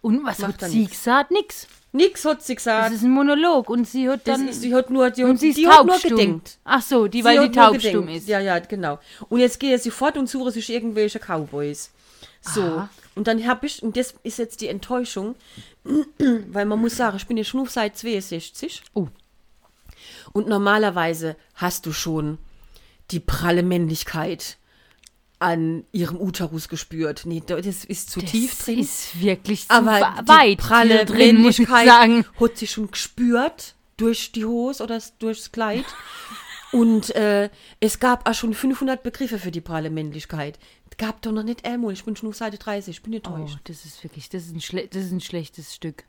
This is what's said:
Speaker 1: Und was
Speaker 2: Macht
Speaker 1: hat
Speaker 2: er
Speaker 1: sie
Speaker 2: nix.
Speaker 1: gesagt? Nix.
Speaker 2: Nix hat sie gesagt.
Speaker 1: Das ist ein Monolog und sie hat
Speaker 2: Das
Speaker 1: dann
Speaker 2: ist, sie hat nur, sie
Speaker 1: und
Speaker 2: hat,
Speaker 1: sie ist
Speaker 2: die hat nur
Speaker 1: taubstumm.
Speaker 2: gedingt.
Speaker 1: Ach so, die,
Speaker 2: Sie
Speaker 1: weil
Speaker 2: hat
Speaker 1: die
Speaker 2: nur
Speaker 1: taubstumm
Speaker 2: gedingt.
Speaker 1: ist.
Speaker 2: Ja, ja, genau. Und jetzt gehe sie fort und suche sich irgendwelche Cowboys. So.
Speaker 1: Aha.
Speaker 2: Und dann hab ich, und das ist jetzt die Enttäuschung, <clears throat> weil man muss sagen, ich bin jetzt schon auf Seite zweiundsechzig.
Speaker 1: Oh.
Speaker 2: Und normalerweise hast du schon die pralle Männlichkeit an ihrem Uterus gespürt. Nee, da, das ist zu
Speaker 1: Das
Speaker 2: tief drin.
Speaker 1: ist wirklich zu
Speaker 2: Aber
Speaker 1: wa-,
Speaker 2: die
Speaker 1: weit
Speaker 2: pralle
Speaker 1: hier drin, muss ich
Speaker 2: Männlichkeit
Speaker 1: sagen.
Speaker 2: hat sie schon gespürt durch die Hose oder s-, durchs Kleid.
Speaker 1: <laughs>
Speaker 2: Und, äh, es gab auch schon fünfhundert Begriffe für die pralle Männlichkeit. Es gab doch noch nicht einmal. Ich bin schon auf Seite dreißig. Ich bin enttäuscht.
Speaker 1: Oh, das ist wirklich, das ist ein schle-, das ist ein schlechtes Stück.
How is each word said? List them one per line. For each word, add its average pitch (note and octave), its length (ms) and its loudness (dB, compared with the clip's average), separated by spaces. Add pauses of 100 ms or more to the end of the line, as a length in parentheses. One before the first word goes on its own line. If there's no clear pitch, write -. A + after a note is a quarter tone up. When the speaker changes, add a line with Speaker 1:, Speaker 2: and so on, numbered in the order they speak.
Speaker 1:
Und A#3+ 240 0
was A#3+ 140 -6
Speaker 2:
Macht G3+ 160 -4
Speaker 1:
hat - 80 -12
Speaker 2:
er F#3 60 -6
Speaker 1:
sie G#3+ 140 0
Speaker 2:
nix. G3 100 -2
Speaker 1:
gesagt? C4+ 380 0
Nix. G#4 360 -4 (260)
Speaker 2:
Nix F#4 340 2
hat D4+ 160 -2
sie B3+ 140 -6
gesagt. A3+ 320 0
Speaker 1:
Das A3+ 100 -4
ist G3+ 60 -2
ein B3 60 4
Monolog C#4+ 600 2
und A#3+ 180 -2
sie B3+ 200 -2
hat C4+ 200 -4
Speaker 2:
Das C4+ 100 2
Speaker 1:
dann C4+ 100 -2
Speaker 2:
ist, A#3+ 120 -10
sie A#3+ 140 -2
hat B3+ 160 2
nur, B3+ 240 2
sie B3 100 0
Speaker 1:
und B3+ 100 6
Speaker 2:
hat, B3 60 -2
Speaker 1:
sie D#4 80 4
ist C#4+ 100 2
Speaker 2:
die D#4+ 80 4
hat D#4 200 12
nur F4+ 80 4
Speaker 1:
taubstumm. F4+ 220 0
Speaker 2:
gedingt. F3+ 480 -2
Speaker 1:
Ach C4 180 0
so, A#3+ 260 2
die, G#3+ 120 -4
Speaker 2:
Sie A3 40 -4
Speaker 1:
weil A#3+ 140 6
Speaker 2:
hat C#4+ 60 6 (100)
Speaker 1:
die - 40 2
Speaker 2:
nur A#3 120 10
Speaker 1:
taubstumm G#3+ 320 0
Speaker 2:
gedingt. E3 160 -8
Speaker 1:
ist. G3 100 -14
Speaker 2:
Ja, G3+ 120 0
ja, F#3+ 180 0
genau. E3+ 400 -6 (320)
Und A#3+ 100 2
jetzt B3 180 4
gehe C4 200 2
sie A#3+ 120 -4
fort D4 280 -2
und C4 100 -2
suche B3+ 240 -4
sich A3 180 -8
irgendwelche A3 480 -4
Cowboys. D3 720 -8 (520)
So. - 200 -4
Speaker 1:
Aha. E3+ 260 -4 (260)
Speaker 2:
Und G#3+ 140 -4
dann A3+ 200 -2
hab B3 160 -2
ich, - 180 -8
und A3 140 -6
das B3+ 180 -4 (100)
ist A3+ 140 -10
jetzt A#3 220 -8
die A3 80 -8
Enttäuschung, A#3 680 -6 (480)
<clears throat> - 0 - (640)
weil G3+ 180 -4
man G#3+ 120 -2
muss A3+ 180 -2
sagen, A3 200 -2
ich G3 100 -10
bin A#3 120 -4
jetzt G#3+ 100 -4
schon B3+ 120 -4
auf B3+ 100 -6
Seite G#3+ 260 -4
zweiundsechzig. G3 840 -10 (100)
Speaker 1:
Oh. F#3+ 140 -4 (1300)
Speaker 2:
Und G#3 160 -4
normalerweise F3+ 880 0 (180)
hast - 320 -6
du D#3+ 60 -6
schon D#3 440 -6 (760)
die E3+ 100 -6
pralle F3 420 0
Männlichkeit E3+ 960 -4 (800)
an E3 540 -2
ihrem F3 260 -4
Uterus E3 500 -6
gespürt. D#3+ 580 -8
Nee, E3 200 -8
da, F3 140 -4
das F#3 240 -8
ist - 260 -10
zu F3+ 100 -8
Speaker 1:
Das F3 100 -8
Speaker 2:
tief A#3 340 -4
drin. A#3 140 -4
Speaker 1:
ist - 420 -6
wirklich F#3+ 480 -2
zu A3+ 60 4
Speaker 2:
Aber A3 260 6
Speaker 1:
wa-, G3 220 0
Speaker 2:
die A3+ 60 -8
Speaker 1:
weit C#4+ 300 8
Speaker 2:
pralle A3+ 360 6
Speaker 1:
hier G#3+ 100 6
drin, A3+ 380 8
muss A#3 160 6
ich A#3+ 100 4
Speaker 2:
Männlichkeit A#3+ 180 6
Speaker 1:
sagen. A#3 380 10 (160)
Speaker 2:
hat A#3 160 2
sie G#3+ 100 -8
schon G#3 240 -8
gespürt A#3+ 840 -2 (240)
durch A3+ 340 -2
die A3 140 -6
Hose A#3+ 360 -4
oder A3 140 -6
s-, - 220 -12
durchs A3 340 -8
Kleid. A3+ 320 -4 (440)
Speaker 1:
<laughs> - 440 -18
Speaker 2:
Und, A3+ 420 2
äh, G#3 360 0 (300)
es G#3+ 200 -2
gab B3 280 0
auch A3+ 60 0
schon A3+ 200 -4
fünfhundert C4 480 -4
Begriffe A#3+ 360 -8
für F3+ 120 -8
die E3+ 100 -8
pralle D#3+ 300 -8
Männlichkeit. D3+ 680 -10 (320)
Es - 60 -20
gab A3 260 -8
doch A3 100 -6
noch G#3+ 100 -4
nicht A#3 240 -8
einmal. A#3+ 260 -6
Ich F#3 120 -14
bin G#3+ 120 -8
schon A3 140 -10
auf G#3+ 60 -14
Seite G#3+ 200 -10
dreißig. G3+ 400 -10
Ich - 60 -20
bin A3 100 -12
enttäuscht. D#3+ 460 -10
Speaker 1:
Oh, - 60 -18
das E3 200 -18
ist - 180 -20
wirklich, - 280 -18
das F3 160 -12
ist E3+ 80 -16
ein E3 60 -10
schle-, - 280 -10
das F#3+ 160 -8
ist F#3 80 -8
ein F3+ 80 -6
schlechtes - 540 -14
Stück. - 340 -14